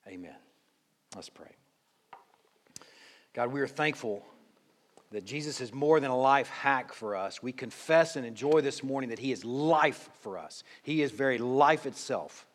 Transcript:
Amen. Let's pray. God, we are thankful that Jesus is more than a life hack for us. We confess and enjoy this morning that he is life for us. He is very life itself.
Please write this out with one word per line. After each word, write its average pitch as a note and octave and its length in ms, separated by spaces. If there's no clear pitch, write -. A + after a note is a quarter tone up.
Amen. F2+ 260
Let's F#2 140
pray. - 240
God, A#2+ 180
we C#3 80
are C3+ 80
thankful B2 560
that G#2 120
Jesus C#3+ 360
is A#2 120
more D3 280
than C3+ 100
a B2+ 80
life C3+ 300
hack C3+ 440
for G#2 220
us. F#2+ 260
We B2+ 120
confess D#3+ 640
and B2+ 100
enjoy C3+ 360
this C3+ 200
morning C3+ 280
that A2+ 100
he C3 100
is A2+ 140
life D3 640
for G2 160
us. - 260
He D3+ 200
is C3 100
very B2+ 260
life C#3+ 480
itself. - 680